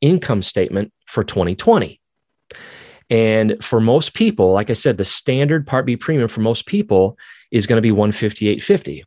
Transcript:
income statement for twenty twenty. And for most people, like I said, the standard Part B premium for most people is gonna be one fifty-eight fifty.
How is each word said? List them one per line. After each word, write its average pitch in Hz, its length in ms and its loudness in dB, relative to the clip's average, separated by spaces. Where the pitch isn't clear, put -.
income 143 400 0
statement 98 520 -4
for - 180 -4
twenty 90 320 -2
twenty. 185 460 0
And 110 520 2
for 113 180 0
most 123 340 2
people, 208 380 2
like 104 180 0
I - 20 0
said, 113 240 -2
the 95 80 -4
standard 143 640 -2
Part 131 180 -2
B 127 100 0
premium 127 340 -2
for 113 120 -6
most 113 240 0
people 104 540 0
is 104 140 0
gonna 113 160 2
be 113 100 2
one 104 180 2
fifty-eight 104 520 -2
fifty. 76 440 -2